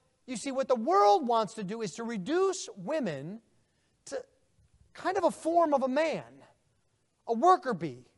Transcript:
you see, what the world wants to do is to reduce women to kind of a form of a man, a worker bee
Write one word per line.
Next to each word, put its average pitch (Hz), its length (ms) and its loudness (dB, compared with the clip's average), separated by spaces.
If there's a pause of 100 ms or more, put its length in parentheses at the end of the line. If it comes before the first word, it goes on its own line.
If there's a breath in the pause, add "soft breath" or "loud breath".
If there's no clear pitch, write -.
(260)
you 247 120 -10
see, 269 160 -8
what 269 160 -2
the 262 60 4
world 370 520 4
wants 226 280 0
to 214 100 -8
do 220 160 -8
is 208 140 -8
to 233 100 -8
reduce 302 720 -2
women 190 640 -6 (640)
to 277 180 -12 (680)
kind 370 240 -4
of 359 80 2
a 285 60 4
form 330 420 2
of 269 100 2
a 262 60 0
man, 262 340 0 (1040)
a 226 60 0
worker 311 400 4
bee 143 320 -8 (120)